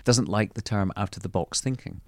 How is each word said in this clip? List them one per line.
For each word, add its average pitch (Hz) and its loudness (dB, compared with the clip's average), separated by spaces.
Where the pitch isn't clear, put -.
doesn't 120 4
like 104 0
the 104 -4
term 98 0
out 101 -4
of - -12
the 90 -6
box - -2
thinking. 127 -6